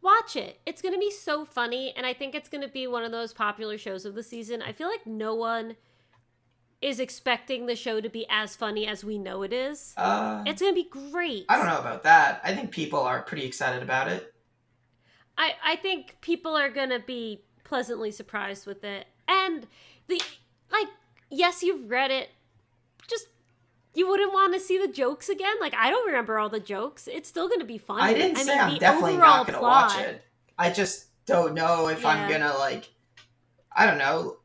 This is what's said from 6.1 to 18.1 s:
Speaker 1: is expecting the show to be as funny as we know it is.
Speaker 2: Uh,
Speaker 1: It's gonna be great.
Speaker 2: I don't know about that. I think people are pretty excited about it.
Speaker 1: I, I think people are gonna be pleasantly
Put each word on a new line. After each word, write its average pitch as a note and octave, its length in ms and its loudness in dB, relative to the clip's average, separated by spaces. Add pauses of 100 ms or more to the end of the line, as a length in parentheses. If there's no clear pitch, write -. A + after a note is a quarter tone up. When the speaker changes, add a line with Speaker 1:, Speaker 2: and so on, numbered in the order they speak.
Speaker 1:
is C4 180 -2
expecting B3 680 -4
the A#3+ 100 -2
show A3+ 260 -4
to G#3+ 80 -8
be A3+ 200 -8
as G#3+ 260 -2
funny G#3+ 320 -4
as G#3+ 160 -8
we G#3 160 -6
know F#3+ 240 -6
it F#3+ 100 -6
is. C4 440 -6
Speaker 2:
Uh, G#3 500 0
Speaker 1:
It's D4 140 -2
gonna F#4+ 120 4
be F4 120 0
great. C#4 640 -6
Speaker 2:
I - 80 6
don't - 100 2
know D#3+ 100 0
about A#2+ 260 -6
that. D3+ 400 8
I F#3 120 -2
think A3 160 -6
people D3+ 300 -2
are B2 200 0
pretty D3 240 -8
excited B2+ 380 -4
about C3 240 0
it. F#2 260 -6 (1040)
Speaker 1:
I, D#4 240 0
I D#4+ 140 0
think F4 460 -6
people E4 340 -2
are C#4+ 140 2
gonna C4 300 -2
be A#3 440 -10 (220)
pleasantly A3+ 460 -4